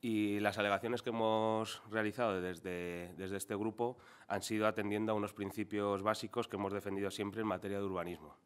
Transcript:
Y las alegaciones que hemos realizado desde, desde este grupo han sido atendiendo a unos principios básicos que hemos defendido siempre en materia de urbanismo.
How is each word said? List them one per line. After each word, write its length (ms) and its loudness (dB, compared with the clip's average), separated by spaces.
Y 380 2
las 180 2
alegaciones 460 2
que 80 -2
hemos 800 2
realizado 500 2
desde, 760 -4
desde 200 -4
este 180 -4
grupo 440 0
han 140 0
sido 240 2
atendiendo 460 2
a 40 2
unos 160 -2
principios 680 0
básicos 460 0
que 80 -6
hemos 180 0
defendido 380 -2
siempre 300 -4
en 60 2
materia 300 -2
de 80 -2
urbanismo. 500 -6